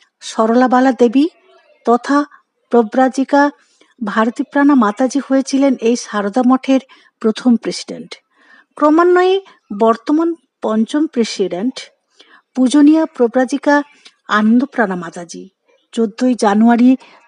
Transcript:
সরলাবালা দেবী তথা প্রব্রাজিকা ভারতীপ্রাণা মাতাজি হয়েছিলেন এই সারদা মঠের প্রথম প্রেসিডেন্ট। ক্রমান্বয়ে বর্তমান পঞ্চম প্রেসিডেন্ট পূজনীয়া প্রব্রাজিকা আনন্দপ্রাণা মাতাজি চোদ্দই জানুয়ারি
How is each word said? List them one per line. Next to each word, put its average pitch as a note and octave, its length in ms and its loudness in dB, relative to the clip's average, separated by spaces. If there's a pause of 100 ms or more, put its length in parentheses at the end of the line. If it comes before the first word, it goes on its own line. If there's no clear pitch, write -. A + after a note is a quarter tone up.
(220)
সরলাবালা B3 680 0
দেবী B3+ 360 2 (580)
তথা C#4 400 0 (440)
প্রব্রাজিকা C4 800 0 (520)
ভারতীপ্রাণা A#3+ 720 0
মাতাজি A#3+ 440 0
হয়েছিলেন C4+ 560 -2
এই A3+ 200 -2
সারদা G#3 520 -4
মঠের C4+ 320 0 (400)
প্রথম A3+ 360 0
প্রেসিডেন্ট। F3 600 -10 (600)
ক্রমান্বয়ে F4+ 680 2 (380)
বর্তমান D4+ 560 0 (260)
পঞ্চম A3 460 -2
প্রেসিডেন্ট G#3 680 -4 (800)
পূজনীয়া D4 500 2
প্রব্রাজিকা C4 800 0 (440)
আনন্দপ্রাণা G#3+ 680 0
মাতাজি F3 540 -14 (420)
চোদ্দই A#3 440 -2
জানুয়ারি A#3 640 2 (300)